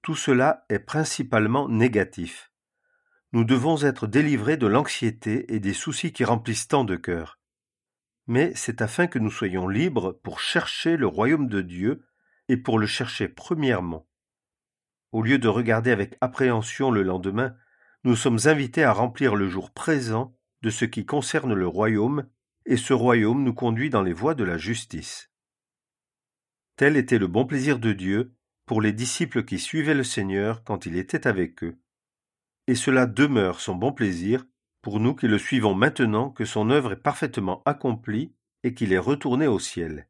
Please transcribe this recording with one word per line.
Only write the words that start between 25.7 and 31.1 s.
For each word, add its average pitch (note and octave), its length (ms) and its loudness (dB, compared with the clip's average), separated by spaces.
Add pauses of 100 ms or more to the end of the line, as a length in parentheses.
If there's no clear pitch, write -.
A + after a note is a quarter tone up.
Tel D3 220 4
était B2 220 2
le F#2+ 80 2
bon G#2+ 180 2
plaisir C3+ 340 -2
de A2 140 0
Dieu G2 400 -2 (320)
pour A2 160 0
les G#2+ 100 4
disciples B2 540 -4
qui E3+ 140 -6
suivaient D#3+ 340 -2
le C3+ 100 0
Seigneur G#2 600 -2
quand G2+ 220 -6
il F2 120 -4
était C3 300 -4